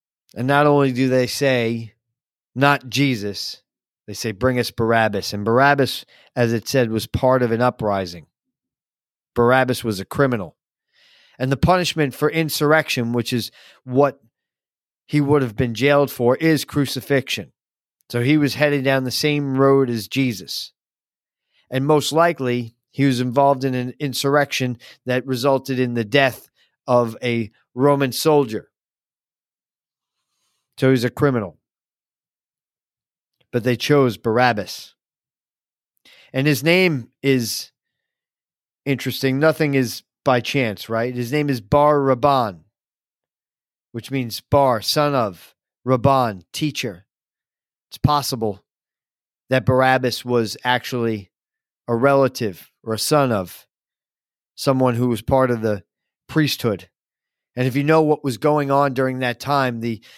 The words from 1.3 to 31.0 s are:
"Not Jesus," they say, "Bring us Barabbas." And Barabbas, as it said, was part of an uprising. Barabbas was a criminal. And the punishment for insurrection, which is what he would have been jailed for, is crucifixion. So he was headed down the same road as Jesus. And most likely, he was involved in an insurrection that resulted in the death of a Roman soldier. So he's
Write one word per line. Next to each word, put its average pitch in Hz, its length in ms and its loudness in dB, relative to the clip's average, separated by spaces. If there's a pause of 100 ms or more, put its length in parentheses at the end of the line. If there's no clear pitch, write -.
"Not 139 360 2
Jesus," 107 720 -4 (420)
they 104 80 -14
say, 110 180 -8
"Bring 123 280 0
us 117 100 -2
Barabbas." 113 640 0
And 104 100 -6
Barabbas, 135 640 2 (300)
as 120 180 0
it 113 140 -4
said, 123 240 0
was 110 160 -4
part 131 340 2
of 117 100 0
an 113 100 0
uprising. 98 640 -2 (1080)
Barabbas 123 500 2
was 107 160 -4
a 95 60 -10
criminal. 120 520 -2 (840)
And 131 120 -2
the 135 60 0
punishment 165 560 2
for 151 160 0
insurrection, 151 840 0
which 120 200 -2
is 117 160 -4 (340)
what 131 380 0 (840)
he 147 140 0
would 143 200 2
have 113 140 -4
been 120 180 -2
jailed 139 380 2
for, 123 260 2
is 160 280 2
crucifixion. 131 880 -4 (580)
So 120 120 -4
he 143 160 2
was 139 180 2
headed 143 300 0
down 135 180 2
the 127 80 -4
same 143 460 -2
road 135 320 4
as 113 180 -4
Jesus. 120 640 -6 (960)
And 131 160 -2
most 147 280 2
likely, 135 640 0 (120)
he 139 160 -2
was 127 140 2
involved 131 460 2
in 131 100 -2
an 123 240 -6
insurrection 139 800 -2 (280)
that 123 220 -4
resulted 131 500 -2
in 123 160 -2
the 117 120 -2
death 131 440 0 (360)
of 120 360 2
a 117 300 -4 (220)
Roman 139 400 2
soldier. 143 580 0 (2000)
So 131 120 4
he's 123 120 2